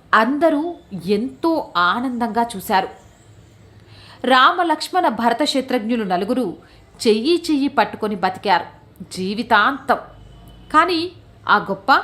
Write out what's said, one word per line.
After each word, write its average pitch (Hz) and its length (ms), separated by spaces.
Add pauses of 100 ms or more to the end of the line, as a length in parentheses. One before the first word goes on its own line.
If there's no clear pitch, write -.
(140)
అందరూ 294 600 (320)
ఎంతో 262 680
ఆనందంగా 233 680 (100)
చూశారు. 190 320 (1400)
రామ, 269 380
లక్ష్మణ, 339 460
భరత 233 360
శత్రుఘ్నులు 247 600
నలుగురు 190 520 (500)
చెయ్యి 254 440
చెయ్యి 285 180
పట్టుకొని 220 460
బతికారు 185 500 (480)
జీవితాంతం. 214 840 (760)
కానీ 339 400 (360)
ఆ 196 100
గొప్ప 190 340 (120)